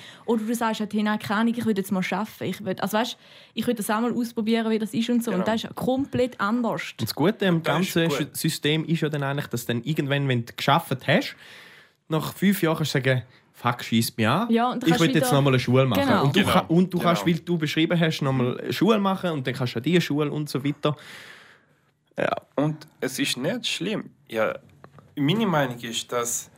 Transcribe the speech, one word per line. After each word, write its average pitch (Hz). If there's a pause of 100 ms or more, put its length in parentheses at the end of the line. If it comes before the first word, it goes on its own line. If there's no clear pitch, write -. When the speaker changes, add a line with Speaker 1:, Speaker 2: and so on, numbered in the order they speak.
(260)
Speaker 1:
oder 220
du 226
sagst 226
halt, 214
hey, 214
nein, 214
keine 214
Ahnung, 233
ich 233
will 220
jetzt 190
mal 185
arbeiten. 196
Ich 190
will, 185
also 190
weißt, 233 (380)
ich 226
will 240
das 208
auch 214
mal 240
ausprobieren, 226
wie 220
das 220
ist 233
und 240
so. 226
Speaker 2:
Genau. 185
Speaker 1:
Und 214
das 220
ist -
komplett 254
anders. 208 (100)
Speaker 3:
Und -
das 107
Gute 196
am 170
Speaker 2:
Das 156
ist -
Speaker 3:
ganzen 165 (180)
Speaker 2:
gut. -
Speaker 3:
System 156
ist 160
ja 151
dann 147
eigentlich, 139
dass -
dann 117
irgendwann, 143
wenn 120
du -
geschafft -
hast, 190 (720)
nach 151
fünf 196
Jahren 160
kannst 151
du 147
sagen, 127 (300)
fuck, 120
schiesst 113
mich 110
an, 190
Speaker 1:
Ja, 233
und 247
dann 165
Speaker 3:
ich 165
Speaker 1:
kannst 139
Speaker 3:
will 160
Speaker 1:
du -
Speaker 3:
jetzt 139
Speaker 1:
wieder 147
Speaker 3:
nochmal 139
eine 127
Schule 127
machen. 123
Speaker 1:
Genau. 175
Speaker 3:
Und 139
du -
Speaker 2:
Genau. -
Speaker 3:
kann, -
und 180
du -
kannst, 175
Speaker 2:
Genau. 170
Speaker 3:
wie -
du 175
beschrieben 160
hast, 160
nochmal 131
eine -
Schule 220
machen 190
und 143
dann 127
kannst 127
du 117
an 113
diese 170
Schule 147
und 151
so 143
weiter. 147 (1200)
Ja. - (240)
Speaker 2:
Und 151 (140)
es 127
ist 135
nicht 196
schlimm. 185 (180)
Ja, 110 (640)
meine 175
Meinung 160
ist, 113
dass 120